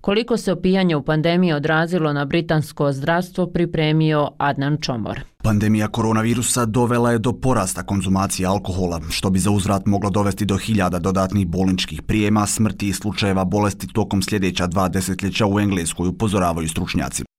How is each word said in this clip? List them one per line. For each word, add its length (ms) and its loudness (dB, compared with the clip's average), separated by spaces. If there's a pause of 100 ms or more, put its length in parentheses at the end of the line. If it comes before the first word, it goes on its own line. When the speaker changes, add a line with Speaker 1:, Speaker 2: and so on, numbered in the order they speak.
Speaker 1:
Koliko 360 0
se 160 0
opijanje 440 2
u 60 -2
pandemiji 500 2
odrazilo 600 0
na 120 -2
britansko 680 0
zdravstvo, 540 -2
pripremio 800 2 (100)
Adnan 420 0
Čomor. 400 -6 (220)
Speaker 2:
Pandemija 460 2
koronavirusa 760 0
dovela 480 2
je 60 2
do 140 0
porasta 500 0
konzumacije 640 0
alkohola, 540 -2 (100)
što 200 -2
bi 80 2
za 120 2
uzvrat 360 0
moglo 240 0
dovesti 340 0
do 120 0
hiljada 420 0
dodatnih 480 0
bolničkih 560 -2
prijema, 440 2
smrti 420 -2
i 40 -2
slučajeva 520 0
bolesti 420 0
tokom 360 0
sljedeća 440 -2
dva 220 0
desetljeća 580 -2
u 140 2
Engleskoj, 480 0
upozoravaju 600 0
stručnjaci. 540 -4 (160)